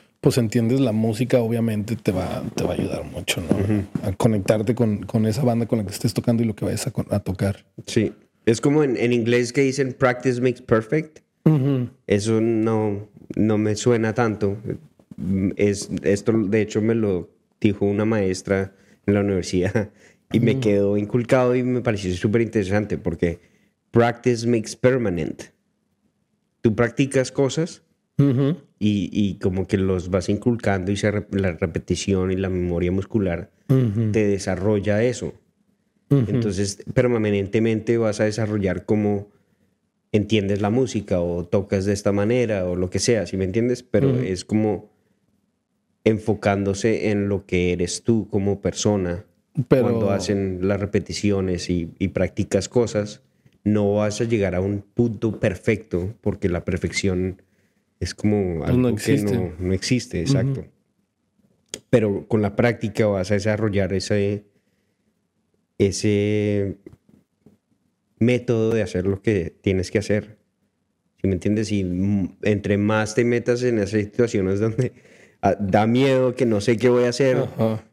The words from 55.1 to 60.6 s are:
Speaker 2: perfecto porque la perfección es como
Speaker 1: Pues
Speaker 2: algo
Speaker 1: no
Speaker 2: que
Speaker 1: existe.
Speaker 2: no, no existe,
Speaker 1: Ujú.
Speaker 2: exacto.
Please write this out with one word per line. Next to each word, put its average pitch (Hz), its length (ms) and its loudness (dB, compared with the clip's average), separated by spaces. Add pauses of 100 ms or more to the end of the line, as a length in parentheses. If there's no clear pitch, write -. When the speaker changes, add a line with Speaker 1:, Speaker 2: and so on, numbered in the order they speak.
Speaker 2:
perfecto 98 800 -2
porque 98 280 -2
la 87 160 -2
perfección 92 760 -2 (580)
es - 160 -6
como 101 440 0
Speaker 1:
Pues 73 120 -2
Speaker 2:
algo 123 100 4
Speaker 1:
no 127 80 2
Speaker 2:
que 113 60 0
Speaker 1:
existe. 107 420 0
Speaker 2:
no, 90 220 -4
no 92 140 0
existe, 113 500 -2
Speaker 1:
Ujú. 135 80 -2
Speaker 2:
exacto. 131 340 0 (1300)